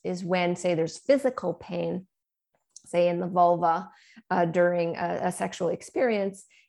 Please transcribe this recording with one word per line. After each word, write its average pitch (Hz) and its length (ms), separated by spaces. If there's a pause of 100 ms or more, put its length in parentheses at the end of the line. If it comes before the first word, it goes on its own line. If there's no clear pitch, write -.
is 180 220
when, 180 320
say, 180 180
there's 160 240
physical 254 560
pain, 175 520 (800)
say 175 220
in 175 120
the 180 80
vulva, 175 600 (400)
uh, 180 160
during 175 500
a, 175 280
a 180 80
sexual 190 360
experience, 202 800 (220)